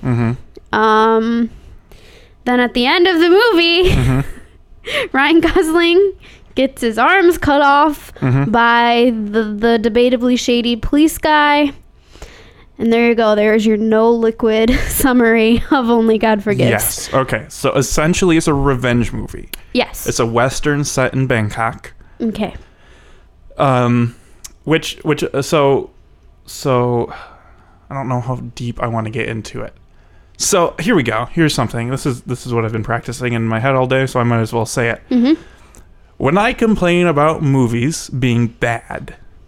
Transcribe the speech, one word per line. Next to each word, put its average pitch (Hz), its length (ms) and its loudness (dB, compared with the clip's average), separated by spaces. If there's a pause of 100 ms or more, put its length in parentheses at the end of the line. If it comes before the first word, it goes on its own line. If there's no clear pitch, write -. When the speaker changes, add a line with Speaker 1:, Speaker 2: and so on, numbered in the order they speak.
Speaker 1:
Mm-hmm. 120 720 -4
Speaker 2:
Um, 226 720 2 (960)
then 247 140 2
at 269 140 0
the 240 120 0
end 349 220 4
of 349 120 2
the 339 100 4
movie, 359 640 4
Speaker 1:
Mm-hmm. 127 380 0 (840)
Speaker 2:
<laughs> - 40 -
Ryan 294 240 4
Gosling 339 760 2 (420)
gets 269 260 -2
his 226 160 -2
arms 339 400 4
cut 294 240 2
off 285 540 2
Speaker 1:
Mm-hmm. 139 360 0
Speaker 2:
by 240 600 4 (200)
the, 220 120 0
the 220 460 0
debatably 247 480 2
shady 240 380 0
police 294 420 0
guy. 294 540 2 (1080)
And 226 120 0
there 233 160 4
you 233 80 4
go. 214 200 2
There's 214 300 2
your 220 120 2
no 220 340 2
liquid 226 600 0
<laughs> - 160 0
summary 233 680 2 (140)
of 254 180 0
Only 226 280 2
God 214 260 0
Forgives. 127 260 0
Speaker 1:
Yes. - 440 -4
Okay. 131 360 -2
So - 240 -2
essentially, 160 640 0
it's 160 120 0
a 156 60 2
revenge 123 600 0
movie. - 360 -12 (240)
Speaker 2:
Yes. - 340 -6
Speaker 1:
It's 120 120 -4
a 123 60 2
Western 131 580 0
set 131 300 -2
in 131 140 0
Bangkok. 113 680 -4 (260)
Speaker 2:
Okay. 214 360 -6 (1000)
Speaker 1:
Um, 120 580 2 (480)
which, - 400 -2
which, 151 200 0
uh, - 200 -4
so, 139 480 2 (540)
so, 123 680 -2 (760)
I - 40 -14
don't 135 160 -8
know 123 120 -2
how 123 160 -6 (180)
deep 120 260 -8
I 120 60 -4
wanna 113 240 -6
get 113 180 -6
into 113 320 -10
it. 107 140 -14 (640)
So 175 420 0
here 202 160 0
we 147 80 2
go. 113 220 -4
Here's 160 280 0
something. 120 380 -4
This 135 160 -6
is, 123 160 -6
this 123 240 -10
is 123 60 -6
what 113 120 -2
I've 107 60 -6
been 110 120 -6
practicing 120 500 -6
in 113 140 -2
my 113 120 -2
head 131 160 0
all 131 100 0
day, 131 220 0
so 127 120 -4
I 120 40 0
might 120 160 0
as 110 120 -4
well 113 140 -2
say 117 240 -4
it. - 120 -6 (100)
Speaker 2:
Mm-hmm. 254 280 2 (760)
Speaker 1:
When 147 220 0
I 240 140 0
complain 180 520 2
about 156 380 0
movies 131 640 0
being 120 380 0
bad, - 680 -8 (320)